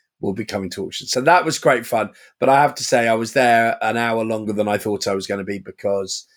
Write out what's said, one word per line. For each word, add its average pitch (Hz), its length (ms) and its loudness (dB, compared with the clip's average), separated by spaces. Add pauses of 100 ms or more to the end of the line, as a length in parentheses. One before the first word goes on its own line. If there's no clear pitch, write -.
(200)
will 101 140 -2
be 107 100 -6
coming 98 260 -6
to 95 140 -8
auction. - 220 -10
So - 160 -2
that 170 220 4
was 160 140 -4
great 127 280 2
fun. 110 240 -2 (280)
But 127 100 0
I 135 120 6
have 143 160 4
to - 80 -8
say, 117 240 2
I 113 60 4
was 113 180 -2
there 117 500 4
an 110 140 0
hour 113 280 0
longer 110 280 -4
than 104 160 0
I 104 100 2
thought 101 300 -4
I 98 60 0
was 98 120 -4
gonna 101 180 -4
be 101 140 -6
because 98 680 -6 (100)